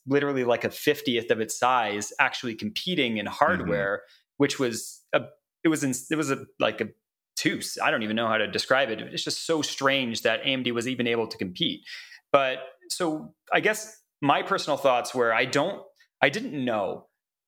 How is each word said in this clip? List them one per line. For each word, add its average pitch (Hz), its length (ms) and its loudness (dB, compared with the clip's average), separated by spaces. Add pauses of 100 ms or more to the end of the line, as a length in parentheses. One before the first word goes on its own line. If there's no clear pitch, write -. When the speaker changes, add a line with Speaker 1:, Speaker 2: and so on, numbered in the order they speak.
Speaker 1:
literally, 139 380 2
like, 117 180 2
a 135 80 0
fiftieth 120 600 0
of 110 80 2
its 107 180 -4
size 110 640 2
actually 123 340 2
competing 120 640 -2
in 101 100 -4
Speaker 2:
Mm-hmm. 101 80 -8
Speaker 1:
hardware, 101 680 2 (340)
which 143 240 2
was 117 420 -4 (100)
a, 156 100 4 (400)
it 170 60 2
was 147 160 2
in, 131 80 0 (180)
it 156 60 0
was 147 140 -2
a, 123 140 -2 (140)
like, 110 220 0
a 107 80 -2 (480)
tooth. - 460 -4
I 131 80 2
don't 135 120 -2
even 110 140 -2
know 117 120 0
how 110 100 2
to 104 80 2
describe 120 420 2
it. 107 120 -4
It's - 220 -8
just - 240 -6
so 165 140 0
strange 135 640 0
that 113 180 2
A 110 40 -12
M 131 180 0
D 123 100 -2
was 117 160 -2
even 120 180 -2
able 117 200 0
to - 100 -12
compete. 90 460 -4 (500)
But 135 260 2 (300)
so 160 460 -4 (180)
I 175 80 4
guess 214 340 -2 (280)
my 151 200 4
personal 165 360 -2
thoughts 123 360 2
were, 117 200 4
I 120 100 4
don't, 147 380 0 (400)
I 139 80 6
didn't 220 220 -6
know. 120 560 -2 (400)